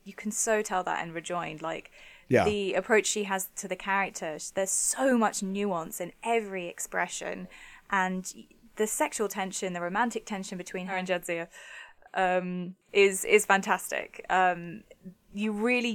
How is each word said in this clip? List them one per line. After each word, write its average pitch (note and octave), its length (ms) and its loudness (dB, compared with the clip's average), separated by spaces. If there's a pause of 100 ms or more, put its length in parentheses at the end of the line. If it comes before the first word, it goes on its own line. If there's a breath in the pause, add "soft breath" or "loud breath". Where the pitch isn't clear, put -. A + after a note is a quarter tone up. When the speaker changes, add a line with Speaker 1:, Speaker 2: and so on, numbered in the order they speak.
Speaker 1:
you G3 100 -18
can - 160 -6
so G#3+ 320 2
tell F#3 220 0
that E3+ 220 -2
in E3 60 -10
Rejoined, D#3+ 480 -4
like, D#3+ 300 -6 (400 loud breath)
Speaker 2:
Yeah. A#2 160 8
Speaker 1:
the G3+ 260 0
approach G3 340 4
she G#3 180 -2
has F#3+ 320 -4
to G3 120 -8
the F#3 80 -4
character. F#3+ 600 -2
Sh-, - 160 -10
there's F#3+ 160 0
so C4 480 2
much G#3+ 240 2
nuance F#3+ 580 -4
in F3 120 -8 (120)
every G3 440 -2
expression, F#3 800 -6 (420 loud breath)
and F#3 440 0
y-, A3+ 120 -20 (360)
the G#3+ 40 2
sexual A3+ 420 0
tension, F#3+ 500 -4
the - 20 -4 (100)
romantic A3+ 340 0 (100)
tension F#3+ 300 -8
between F#3 260 -8
her F#3+ 100 -2
and F#3 100 -4
Jadzia, F3 360 -2 (680 loud breath)
um, F3+ 600 0 (180)
is, G3 320 6 (120)
is G3+ 80 6 (100)
fantastic. - 560 0 (300)
Um, F3 420 0 (600)
you G#3+ 80 0 (200)
really A#3+ 240 2